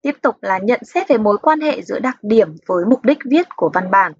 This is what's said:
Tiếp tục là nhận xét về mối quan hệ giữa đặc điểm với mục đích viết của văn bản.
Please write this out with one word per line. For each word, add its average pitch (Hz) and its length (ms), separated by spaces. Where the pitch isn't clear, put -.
Tiếp 285 100
tục 262 180
là 190 180
nhận 214 260
xét 370 240
về 247 100
mối 208 200
quan 214 220
hệ 294 220
giữa 180 160
đặc 254 240
điểm 208 340
với 180 180
mục 247 200
đích 285 200
viết 302 220
của 160 180
văn 185 160
bản. 190 300